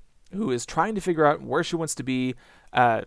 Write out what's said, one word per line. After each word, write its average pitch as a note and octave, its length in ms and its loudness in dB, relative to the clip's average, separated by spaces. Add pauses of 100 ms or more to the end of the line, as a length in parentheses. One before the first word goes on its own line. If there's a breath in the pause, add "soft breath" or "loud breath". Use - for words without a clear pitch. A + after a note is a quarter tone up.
(320)
who G3 200 -4
is B2 140 -2
trying G3+ 300 0
to F#3+ 60 -4
figure D#3+ 240 2
out D3 160 2
where C3+ 240 -2
she F3 100 -4
wants D#3+ 200 -4
to B2+ 80 -8
be, B2+ 320 -2 (360 soft breath)
uh, A#2 360 4